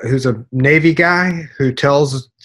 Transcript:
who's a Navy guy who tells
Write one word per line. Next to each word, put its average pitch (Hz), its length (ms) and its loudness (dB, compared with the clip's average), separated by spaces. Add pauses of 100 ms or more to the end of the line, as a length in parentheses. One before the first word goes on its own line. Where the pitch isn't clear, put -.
who's 123 220 -2
a 117 260 -4
Navy 151 420 2
guy 175 540 -2 (100)
who 131 140 0
tells 139 580 0 (160)